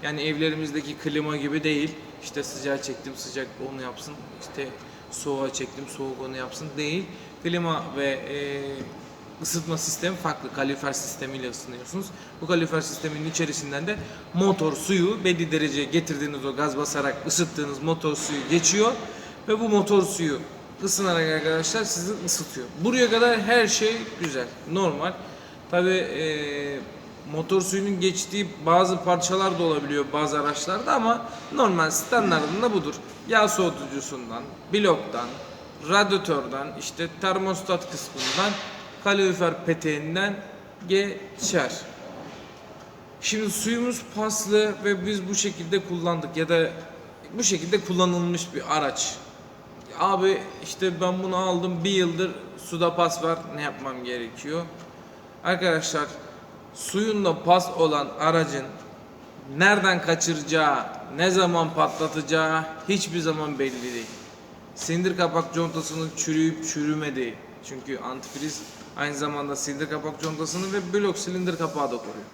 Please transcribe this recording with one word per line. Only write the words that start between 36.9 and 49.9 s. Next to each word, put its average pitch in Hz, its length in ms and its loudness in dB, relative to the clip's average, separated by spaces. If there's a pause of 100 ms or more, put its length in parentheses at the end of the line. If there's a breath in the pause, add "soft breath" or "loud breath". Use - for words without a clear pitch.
termostat 190 680 0
kısmından, 165 600 0 (520)
kalorifer 185 640 4
peteğinden 165 680 0 (540)
geçer. 190 840 0 (1500)
Şimdi 214 300 0
suyumuz 240 500 0 (140)
paslı 214 560 2 (120)
ve 190 220 2
biz 196 240 -2
bu 202 60 -2
şekilde 190 440 0
kullandık 175 580 -2
ya 160 120 0
da 165 200 6 (680)
bu 240 60 0
şekilde 180 380 2
kullanılmış 175 760 2
bir 147 220 0
araç. - 380 0 (840)